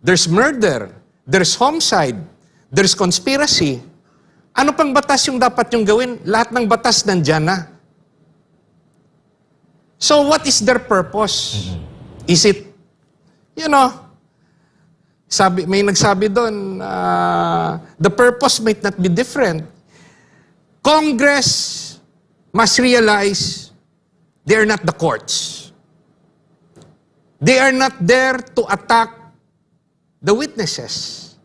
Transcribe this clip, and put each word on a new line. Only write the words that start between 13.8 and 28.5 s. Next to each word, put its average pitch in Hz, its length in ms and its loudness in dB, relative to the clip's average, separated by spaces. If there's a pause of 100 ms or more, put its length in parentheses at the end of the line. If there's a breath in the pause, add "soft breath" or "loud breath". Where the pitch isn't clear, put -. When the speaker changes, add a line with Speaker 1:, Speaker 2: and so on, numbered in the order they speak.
Speaker 1:
sabi, 185 400 0
may 202 160 2
nagsabi 202 480 0
doon, 202 480 -4
uh, 175 960 -2 (160 loud breath)
the 190 160 0
purpose 247 480 2
might 226 240 -2
not 202 160 -4
be 185 80 0
different. 185 560 -2 (1200 soft breath)
Congress 285 1200 0 (480)
must - 320 2
realize 214 880 0 (720)
they 208 160 2
are 214 80 2
not 214 160 -2
the 165 160 -2
courts. - 720 -6 (1700)
They 254 240 4
are 269 80 4
not 262 320 0
there 254 400 2 (160)